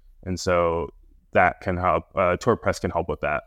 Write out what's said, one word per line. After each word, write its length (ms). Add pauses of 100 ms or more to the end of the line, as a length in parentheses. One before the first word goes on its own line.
(240)
And 140
so 520 (420)
that 300
can 160
help, 260 (100)
uh, 220
tour 180
press 240
can 120
help 180
with 140
that. 240